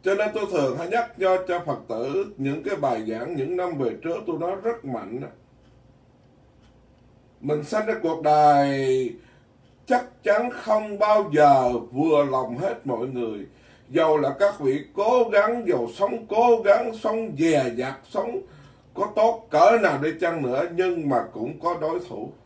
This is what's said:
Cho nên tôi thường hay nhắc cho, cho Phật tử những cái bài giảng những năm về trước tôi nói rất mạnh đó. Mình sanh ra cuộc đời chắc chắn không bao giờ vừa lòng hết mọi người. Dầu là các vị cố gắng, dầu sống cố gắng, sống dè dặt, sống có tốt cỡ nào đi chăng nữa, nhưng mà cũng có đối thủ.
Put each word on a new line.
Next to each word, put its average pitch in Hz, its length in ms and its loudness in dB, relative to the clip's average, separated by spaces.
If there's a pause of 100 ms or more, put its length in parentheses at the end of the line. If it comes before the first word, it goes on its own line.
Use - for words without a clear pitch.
Cho 190 120 2
nên 214 200 0
tôi 214 160 -4
thường 143 280 0
hay 170 100 -6
nhắc 233 320 -2
cho, 185 280 2
cho 175 180 -2
Phật 139 120 -4 (100)
tử 139 480 -4
những 139 260 -4
cái 196 140 -4
bài 117 300 -2
giảng 117 300 -6
những 156 200 -4
năm 180 220 -4
về 120 240 -2
trước 165 140 -4 (100)
tôi 156 120 -6
nói 175 240 -4
rất 233 220 -6
mạnh 117 360 -8
đó. 143 80 -12 (2000)
Mình 151 240 -4
sanh 214 220 -2
ra 220 160 0
cuộc 160 200 -2
đời 139 880 4 (760)
chắc - 360 -2
chắn 214 280 2
không 214 480 -2
bao 214 360 4
giờ 139 380 6 (200)
vừa 147 320 2
lòng 117 340 -4
hết 202 280 -6
mọi 123 200 -4
người. 113 400 -6 (420)
Dầu 156 300 2
là 139 200 -2
các 202 220 0
vị 139 240 0 (100)
cố 233 380 2
gắng, 214 360 2
dầu - 260 -2
sống 202 340 -4
cố 226 360 4
gắng, 226 300 4
sống 220 440 -4
dè 147 380 2
dặt, 131 220 -6 (120)
sống 233 300 -6 (540)
có 208 220 -4
tốt 226 340 2
cỡ 196 320 6
nào 143 200 0
đi 160 80 0 (100)
chăng 165 220 -2
nữa, 131 220 -2 (100)
nhưng 175 340 -2
mà 123 240 0
cũng - 280 -8
có 170 200 -2
đối 165 280 -4
thủ. 113 240 -12 (140)